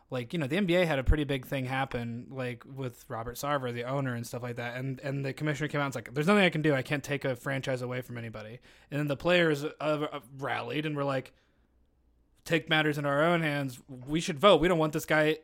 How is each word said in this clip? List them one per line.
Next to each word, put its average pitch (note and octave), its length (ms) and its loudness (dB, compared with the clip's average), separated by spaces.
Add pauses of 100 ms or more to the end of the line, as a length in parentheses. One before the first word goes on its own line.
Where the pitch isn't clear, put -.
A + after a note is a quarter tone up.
like, B2 220 -6
you F3+ 60 -2
know, D3+ 80 0
the C3+ 120 0
N G#3 100 2
B E3 80 4
A F3+ 100 4
had D3+ 140 2
a B2+ 40 0
pretty D3+ 200 4
big C3+ 240 -2
thing C3+ 180 -4
happen, B2 640 -4
like, B2 360 -8
with C3 420 -10
Robert A#2+ 280 -8
Sarver, C#3 380 -2
the A#2+ 100 -4
owner, C3 300 -2
and A#2 140 -6
stuff A#2+ 160 -8
like A#2+ 140 -8
that, A#2+ 200 -6
and, C3 220 -6
and C#3 260 -4
the C3+ 80 -4
commissioner D3+ 340 -2
came D3 140 -2
out C#3+ 40 0
and C#3 40 -2
was C3 60 -6
like, A#2 180 -10
"There's D3+ 140 0
nothing G3+ 160 6
I F3 80 4
can D#3 100 0
do. D3+ 140 4
I C3 80 0
can't C#3+ 200 -4
take C#3+ 220 -4
a C3 100 0
franchise C3+ 460 -4
away B2 200 -4
from A#2+ 180 -10
anybody." A2 400 -12 (320)
And C#3 80 -4
then D3 80 0
the C#3 100 -2
players, E3 460 4
uh, D3+ 60 -4 (100)
uh, D3+ 400 -2 (180)
rallied B2 480 -4
and D3+ 100 -4
were C#3+ 80 -2
like, C3+ 300 -2 (1120)
"Take D#3+ 240 -2
matters D3+ 300 2
in C#3+ 80 -2
our C#3+ 160 4
own E3+ 180 4
hands. C#3+ 380 -2 (100)
We C#3 320 -4
should D#3+ 180 -4
vote. F3 220 10
We E3 60 6
don't F3+ 100 4
want D#3 160 2
this - 140 -4
guy D#3 360 4